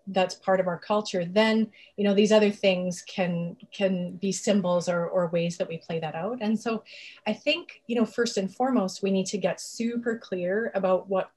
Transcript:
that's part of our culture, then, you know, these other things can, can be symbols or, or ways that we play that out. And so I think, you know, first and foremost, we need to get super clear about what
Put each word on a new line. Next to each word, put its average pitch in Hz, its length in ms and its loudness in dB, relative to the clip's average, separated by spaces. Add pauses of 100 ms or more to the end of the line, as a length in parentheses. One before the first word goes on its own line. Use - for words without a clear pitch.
that's 185 260 0
part 190 260 2
of 180 60 0
our 170 120 -2
culture, 208 460 -2
then, 220 440 2 (280)
you 202 80 0
know, 202 100 4
these 208 180 6
other 214 180 6
things 180 520 0
can, 175 540 -4 (140)
can 185 460 -2
be 190 160 -2
symbols 180 560 2
or, 175 180 0
or 175 220 0
ways 170 300 -2
that 185 100 -4
we 165 80 -8
play 165 240 -6
that 156 140 -6
out. 208 260 -6
And 214 180 0
so 226 240 -4 (440)
I 214 80 0
think, - 520 -4
you 233 100 -2
know, 226 100 2
first 233 320 -2
and 190 140 -2
foremost, 226 500 0
we 196 80 2
need 190 160 0
to 208 120 -4
get 180 220 -2
super 233 560 -4
clear 196 580 -2
about 185 340 0
what 190 280 -2